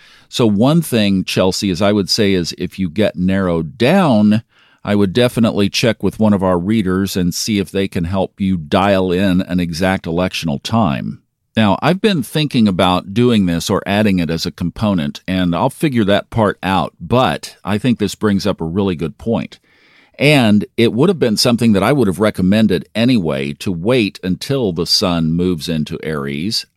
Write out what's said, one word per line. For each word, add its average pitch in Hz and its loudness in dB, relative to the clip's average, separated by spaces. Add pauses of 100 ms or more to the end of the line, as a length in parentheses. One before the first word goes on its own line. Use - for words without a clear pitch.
(300)
So - 0
one 123 2
thing, 101 0
Chelsea, 95 0
is 87 -4
I 101 2
would 98 0
say 98 2
is 87 -2
if 87 -8
you 92 -4
get 101 0
narrowed 87 -2
down, 113 4 (400)
I 104 -2
would 101 2
definitely 113 2
check - -2
with 92 -2
one 107 4
of 95 2
our 92 2
readers 95 0
and 87 0
see 107 -4
if 95 -4
they 98 -2
can 90 -4
help 92 -4
you 95 0
dial 95 2
in 92 2
an 90 -2
exact 90 -2
electional 85 -4
time. 69 -2 (340)
Now, 107 2
I've 175 0
been 196 0
thinking 131 0
about 92 0
doing 117 4
this 82 -2
or 95 0
adding 101 2
it 82 -2
as 82 -4
a 87 -6
component, 87 -4
and 90 0
I'll 110 0
figure 120 0
that 98 0
part 107 0
out, 87 -2
but 92 -2
I 104 -2
think 120 0
this 101 -2
brings 101 0
up 92 -2
a 82 -4
really 92 -2
good 76 -6
point. - -6 (600)
And 120 4 (120)
it 113 2
would 143 2
have 180 -2
been 113 0
something 120 2
that 95 2
I 113 2
would 123 2
have 90 -2
recommended 98 2
anyway 80 0
to - -6
wait 101 -2
until 101 -2
the 82 -4
sun 85 0
moves 85 -2
into 78 -4
Aries. 76 -6